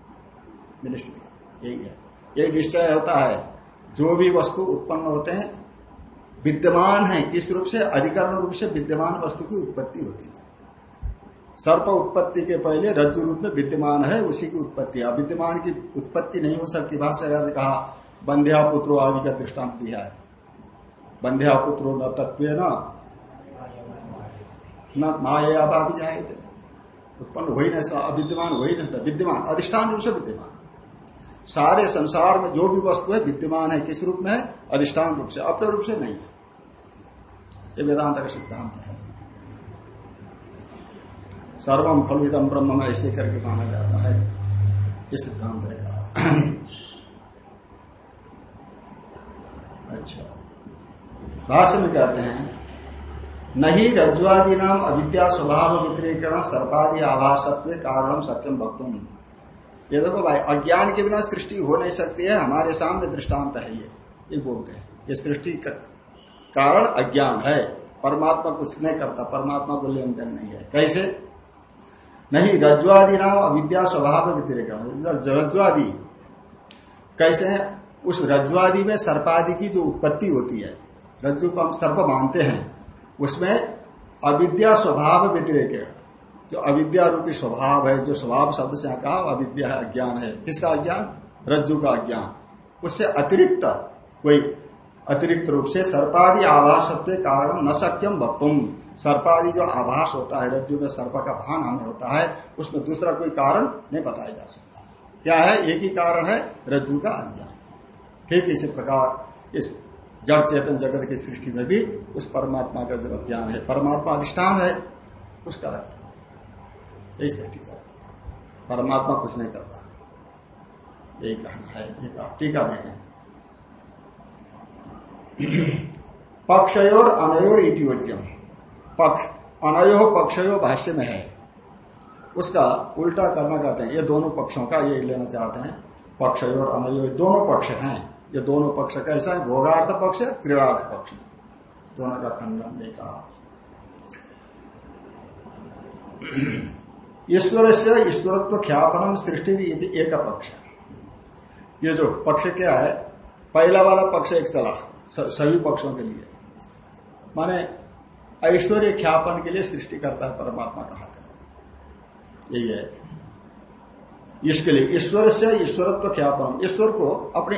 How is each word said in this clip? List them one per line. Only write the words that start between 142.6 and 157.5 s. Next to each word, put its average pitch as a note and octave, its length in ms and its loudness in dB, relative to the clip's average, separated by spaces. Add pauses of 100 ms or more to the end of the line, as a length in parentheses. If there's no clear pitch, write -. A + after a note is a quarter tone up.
नहीं A2+ 120 -14
कहा। - 380 -16 (4000)
<clears throat> - 0 -
ईश्वर A3 400 6
से A3 320 6
ईश्वरत्व G3 540 0
ख्यापनम D#3+ 580 2
सृष्टि E3+ 360 -2
इति F3 480 -2
एक D#3+ 140 0
पक्ष। A2 380 -4 (1300)
ये D#3+ 100 0
जो D#3 340 0
पक्ष D3+ 200 2
क्या F3+ 320 2
है? - 140 0 (600)
पहला F3+ 280 8
वाला F#3+ 200 6
पक्ष F#3 320 2
एक E3 140 2
चला - 400 -4 (200)
स-, - 120 -10
सभी D3+ 400 2
पक्षों C#3+ 340 -4
के B2+ 80 -10
लिए, - 260 -10 (1080)
माने F3 320 -2 (720)